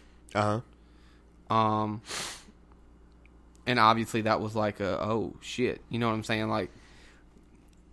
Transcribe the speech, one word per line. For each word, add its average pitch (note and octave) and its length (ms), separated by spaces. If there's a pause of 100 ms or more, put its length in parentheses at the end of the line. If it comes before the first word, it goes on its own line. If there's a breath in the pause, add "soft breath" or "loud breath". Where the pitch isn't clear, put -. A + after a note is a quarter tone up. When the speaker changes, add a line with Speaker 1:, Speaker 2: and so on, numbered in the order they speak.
(340)
Speaker 1:
Uh-huh. - 1200
Speaker 2:
Um, G#2+ 460 (1700 loud breath)
and B2 120
obviously A2+ 440
that G#2+ 180
was G#2+ 160
like G#2 240
a, F#2+ 220
"Oh G#2+ 380
shit," - 500
you A#2 80
know A#2+ 100
what A2 60
I'm A2 100
saying? A2 240
Like, G#2+ 220 (1200 soft breath)